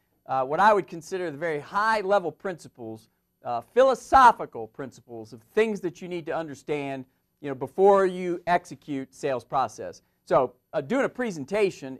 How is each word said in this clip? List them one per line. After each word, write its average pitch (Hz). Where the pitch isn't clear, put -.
Uh, 131
what 147
I 214
would 185
consider 175
the 139
very 156
high 202
level 190
principles, 120
uh, 120
philosophical 240
principles 117
of 120
things 214
that 175
you 180
need 175
to 147
understand, 143
you 143
know, 135
before 190
you 180
execute 151
sales 131
process. 110
So, 143
uh, 156
doing 220
a -
presentation 185